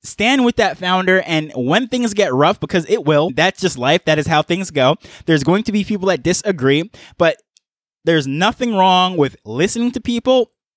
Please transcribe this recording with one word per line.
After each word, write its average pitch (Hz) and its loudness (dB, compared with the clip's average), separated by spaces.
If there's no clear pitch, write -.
stand 247 0
with 240 0
that 156 -2
founder. 185 0
And 156 -4
when 165 0
things 240 -2
get 190 0
rough, 151 2
because 165 -4
it 165 0
will, 151 2
that's 160 -2
just 170 -2
life. 139 0
That 156 0
is 147 -4
how 156 0
things 175 -4
go. 156 2
There's 151 2
going 190 2
to 208 -6
be 208 0
people 196 -4
that 165 0
disagree, 165 0
but 165 2
there's 160 0
nothing 208 -2
wrong 185 2
with 139 0
listening 208 -2
to 240 -8
people 240 0